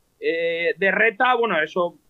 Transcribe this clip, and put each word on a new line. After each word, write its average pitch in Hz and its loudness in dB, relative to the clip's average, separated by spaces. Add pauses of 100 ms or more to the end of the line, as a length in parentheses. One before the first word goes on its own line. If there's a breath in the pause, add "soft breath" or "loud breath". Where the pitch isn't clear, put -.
(200)
Eh, 165 -2
de 190 2
Reta, 226 2
bueno, 220 0
eso 165 -2 (120)